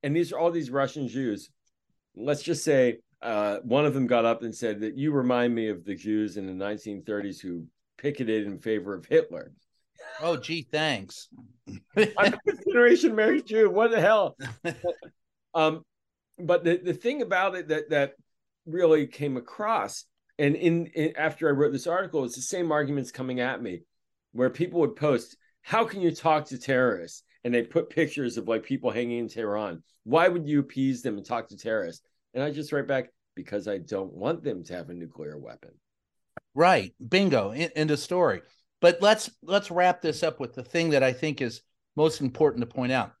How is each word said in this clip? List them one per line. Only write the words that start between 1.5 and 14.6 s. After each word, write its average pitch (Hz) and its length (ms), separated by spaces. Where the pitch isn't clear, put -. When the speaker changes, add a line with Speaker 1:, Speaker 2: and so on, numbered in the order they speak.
Speaker 1:
Let's 143 300
just 165 180
say, 127 360
uh, 104 440
one 135 200
of 139 80
them 131 140
got 117 180
up 117 200
and 110 100
said 107 280
that 110 140
you 143 140
remind 123 420
me 113 180
of 85 140
the 98 120
Jews 104 400
in 98 100
the 95 80
nineteen 101 480
thirties 101 380
who 85 260
picketed 113 480
in 98 140
favor 104 340
of 87 120
Hitler. - 480
Speaker 2:
Oh, 165 160
gee, 156 340
thanks. 143 580
<laughs> - 300
Speaker 1:
I'm 208 380
a - 100
fifth - 240
generation 294 420
American 214 360
Jew. 214 240
What 214 200
the 226 100
hell? 196 360